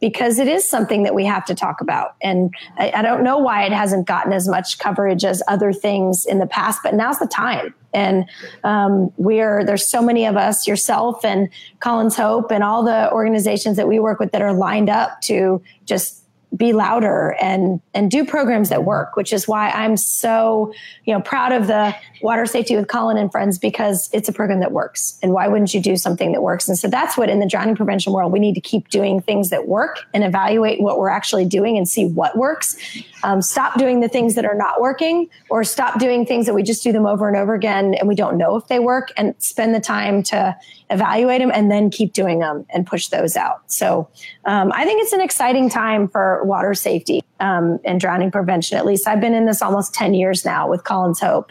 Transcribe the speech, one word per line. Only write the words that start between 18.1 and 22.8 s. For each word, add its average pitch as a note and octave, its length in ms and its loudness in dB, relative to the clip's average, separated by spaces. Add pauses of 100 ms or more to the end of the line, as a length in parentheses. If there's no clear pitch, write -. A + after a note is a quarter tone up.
do C#4+ 160 2
programs A#3+ 420 0
that - 160 0
work, - 320 -2
which G3+ 160 -2
is G#3 160 -2
why G#3+ 220 0
I'm A3 260 0
so, A3 800 0 (320)
you A3 80 0
know, G3 80 0
proud B3+ 280 -2
of A#3+ 160 2
the G#3 280 0 (260)
Water A3+ 240 0
Safety A#3 320 0
with G3+ 120 0